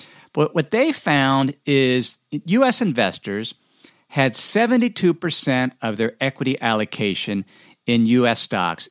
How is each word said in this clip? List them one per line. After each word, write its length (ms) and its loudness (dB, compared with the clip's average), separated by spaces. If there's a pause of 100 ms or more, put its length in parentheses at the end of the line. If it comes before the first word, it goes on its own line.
(320)
But 220 -2
what 160 -2
they 200 2
found 640 0 (120)
is 520 0 (120)
U 340 0
S 160 2
investors 760 -2 (540)
had 260 0
seventy-two 800 0
percent 680 -2
of 160 -4
their 200 -2
equity 440 -2
allocation 800 -2 (420)
in 200 2
U 200 4
S 140 0
stocks, 500 -4